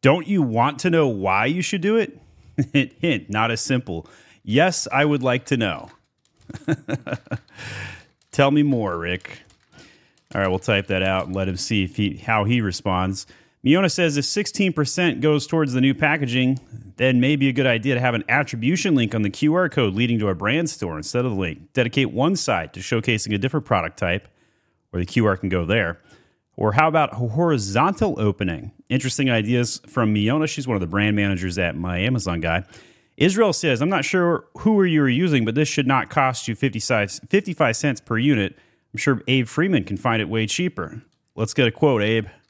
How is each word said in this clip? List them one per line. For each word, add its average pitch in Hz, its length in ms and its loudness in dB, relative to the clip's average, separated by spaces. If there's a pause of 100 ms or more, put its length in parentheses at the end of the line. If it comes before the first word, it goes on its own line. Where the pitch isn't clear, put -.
Don't - 260 4
you 190 140 2
want 127 380 0
to 185 100 0
know 160 200 4
why 98 360 0
you 165 160 0
should 190 200 -4
do 208 160 2
it?" - 200 -2 (400)
<laughs> - 160 -2
Hint, 135 260 0
hint, 135 300 -2
not 110 220 0
as 113 80 -4
simple. 104 480 -4 (360)
Yes, 156 480 0
I 135 120 2
would 147 200 0
like 123 240 0
to 139 100 0
know. 95 340 -4 (760)
<laughs> 160 120 -2 (1500)
Tell 139 200 2
me 147 120 4
more, 113 340 0
Rick. 87 440 -8 (920)
All - 60 -4
right, 98 80 2
we'll 92 120 -2
type 101 280 0
that 92 140 0
out 95 240 0
and 92 100 -8
let 95 140 -2
him 92 80 -4
see 101 260 -2
if 90 120 -6
he, 101 220 -2
how 110 260 0
he 120 180 0
responds. 95 640 -2 (400)
Miona 170 260 4
says, 165 260 0
"If 143 80 0
sixteen 208 460 -2
percent 156 480 0
goes 147 280 0
towards 156 260 0
the 127 80 2
new 135 120 4
packaging, 135 680 0 (380)
then 127 220 4
maybe 135 300 2
a 131 40 -2
good 131 120 0
idea 123 300 0
to 120 40 0
have 123 140 0
an 117 160 -2
attribution 139 640 0
link 120 220 2
on 110 80 0
the 104 60 2
Q 151 260 2
R 180 120 2
code 113 280 0
leading 117 240 0
to 104 100 0
a 95 60 0
brand 123 340 0
store 85 260 -8
instead 123 300 -4
of 127 60 -2
the 101 60 -2
link. 90 360 -6
Dedicate 120 380 0
one 151 240 0
side 92 380 -2
to - 60 -14
showcasing 110 540 -2
a 104 40 0
different 120 280 -2
product 87 320 0
type 92 300 -2 (640)
where 87 100 -4
the 87 40 -2
Q 113 200 2
R 98 100 4
can 92 140 -4
go 90 160 0
there. 87 340 0 (560)
Or 107 180 0
how 156 140 4
about 156 260 0
a - 20 -12
horizontal 135 1040 0
opening?" 101 520 -2 (180)
Interesting 131 400 0
ideas 117 580 0
from 110 260 0
Miona. 120 340 2
She's 143 200 -6
one 120 80 0
of 98 60 0
the 87 60 -4
brand 104 280 0
managers 95 420 -2
at 87 180 -2
My 87 240 -4
Amazon 98 400 -2
Guy. 82 240 -2 (540)
Israel 196 340 2
says, 135 300 0
"I'm 156 80 0
not 185 160 0
sure 170 400 0 (140)
who 214 240 4
you 160 200 4
are 135 60 4
using, 139 340 2
but 113 100 0
this 147 140 2
should 143 180 0
not 131 240 0
cost 131 380 0
you 117 80 -4
fifty 110 240 -2
size, 104 400 -2 (100)
fifty-five 165 460 0
cents 139 240 -2
per - 180 -4
unit. 117 400 0 (360)
I'm - 40 -12
sure 135 300 0
Abe 127 180 2
Freeman 156 380 0
can 101 140 -6
find 113 240 0
it 90 80 -4
way 110 180 -2
cheaper." 110 540 -6 (340)
Let's - 180 -4
get 131 140 4
a 110 40 2
quote, 131 300 2
Abe. 107 260 0 (220)